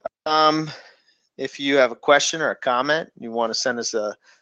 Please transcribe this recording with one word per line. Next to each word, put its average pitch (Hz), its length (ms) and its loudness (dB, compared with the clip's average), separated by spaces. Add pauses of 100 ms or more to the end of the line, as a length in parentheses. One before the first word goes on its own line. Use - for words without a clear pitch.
(280)
Um, 156 420 2 (680)
if - 220 -10
you 139 180 2
have 123 140 4
a 117 40 -10
question 147 460 2
or 127 100 0
a 98 40 -6
comment, 139 540 -2 (100)
you 117 120 -10
wanna 113 240 -2
send 120 240 -4
us 113 160 -6
a, 104 200 -4 (260)